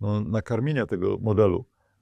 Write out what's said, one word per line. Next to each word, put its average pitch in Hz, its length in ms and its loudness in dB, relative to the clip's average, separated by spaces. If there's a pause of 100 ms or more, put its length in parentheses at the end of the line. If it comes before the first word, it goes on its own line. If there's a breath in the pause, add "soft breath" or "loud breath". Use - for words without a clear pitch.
no, 104 200 -2
nakarmienia 113 680 -2
tego 98 320 -2
modelu? 104 480 2 (360)